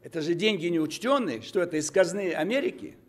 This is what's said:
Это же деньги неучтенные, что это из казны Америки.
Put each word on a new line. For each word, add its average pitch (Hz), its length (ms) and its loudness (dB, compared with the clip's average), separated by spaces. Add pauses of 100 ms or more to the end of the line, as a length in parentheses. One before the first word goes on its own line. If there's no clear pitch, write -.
Это 160 180 -8
же 165 140 0
деньги 180 320 0
неучтенные, 170 720 0
что - 180 -2
это 170 180 0
из 151 120 -2
казны 185 440 2
Америки. - 640 -2 (120)